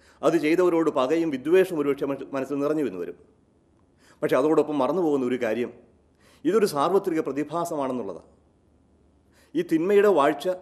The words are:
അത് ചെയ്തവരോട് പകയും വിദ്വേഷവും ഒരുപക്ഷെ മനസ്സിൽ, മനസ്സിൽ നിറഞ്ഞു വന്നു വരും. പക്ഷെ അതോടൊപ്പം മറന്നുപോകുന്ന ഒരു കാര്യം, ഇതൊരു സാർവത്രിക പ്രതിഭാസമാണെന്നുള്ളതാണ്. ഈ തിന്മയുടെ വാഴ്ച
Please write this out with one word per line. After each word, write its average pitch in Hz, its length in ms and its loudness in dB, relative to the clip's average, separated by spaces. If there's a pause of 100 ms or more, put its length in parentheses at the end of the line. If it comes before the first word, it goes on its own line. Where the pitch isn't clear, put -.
(220)
അത് 160 140 2
ചെയ്തവരോട് 165 540 2
പകയും 151 400 0
വിദ്വേഷവും 160 500 2
ഒരുപക്ഷെ 143 260 -2
മനസ്സിൽ, 139 260 -6
മനസ്സിൽ 135 260 -4
നിറഞ്ഞു 147 260 -2
വന്നു 92 160 -6
വരും. 85 140 -10 (1080)
പക്ഷെ 151 140 0
അതോടൊപ്പം 151 420 2
മറന്നുപോകുന്ന 143 480 0
ഒരു 120 160 -2
കാര്യം, 117 300 -4 (720)
ഇതൊരു 202 220 2
സാർവത്രിക 170 540 0
പ്രതിഭാസമാണെന്നുള്ളതാണ്. 139 1040 -6 (1300)
ഈ 170 80 0
തിന്മയുടെ 190 460 2
വാഴ്ച 156 400 2 (120)